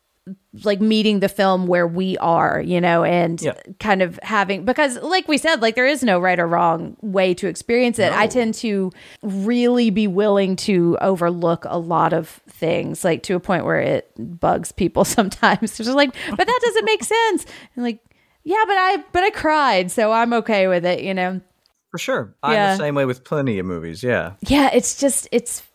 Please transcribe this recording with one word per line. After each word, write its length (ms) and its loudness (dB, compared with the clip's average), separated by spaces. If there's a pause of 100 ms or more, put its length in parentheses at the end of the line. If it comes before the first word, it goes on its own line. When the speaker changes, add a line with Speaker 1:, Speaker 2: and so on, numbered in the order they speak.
(640)
Speaker 1:
like, 180 0
meeting 380 2
the 100 2
film 380 2
where 180 2
we 320 -2
are, 440 2
you 200 0
know, 220 2
and 380 0
Speaker 2:
Yeah. 120 -2 (260)
Speaker 1:
kind 220 0
of 220 -2
having, 420 -2
because 360 0
like 260 -2
we 100 2
said, 240 0
like, 140 0
there 100 2
is 160 0
no 160 2
right 220 2
or 80 0
wrong 540 0
way 340 0
to 120 -6
experience 520 -2
it. 120 2
I 140 2
Speaker 2:
No. 60 -2
Speaker 1:
tend 240 0
to 360 -2 (300)
really 680 2
be 160 0
willing 500 2
to 440 2
overlook 640 0
a 100 -4
lot 360 0
of 360 -6
things, 540 -4
like, 200 0
to 120 -2
a 40 -2
point 260 -2
where 160 0
it 300 -2 (280)
bugs 320 -2
people 340 0
<laughs> 120 -2
sometimes. 440 0
It's 160 -6
just 140 -6
like, 200 2 (180)
"But 180 0
that 160 0
doesn't 220 0
make 180 0
sense." 420 0 (300)
And 80 -6
like, 160 -4 (440)
"Yeah, 220 0
but 120 2
I, 340 2
but 120 2
I 60 2
cried, 600 0
so 200 2
I'm 220 2
okay 340 2
with 180 2
it," 180 0
you 100 -4
know? 260 -2 (520)
Speaker 2:
For 80 -8
sure. 420 -4
I'm 120 0
Speaker 1:
Yeah. 180 2
Speaker 2:
the 60 0
same 180 -2
way 100 2
with 180 -4
plenty 360 -2
of 60 -4
movies, 380 -8
yeah. 380 0
Speaker 1:
Yeah, 320 4
it's 260 0
just, 320 -2
it's, 320 -4 (120)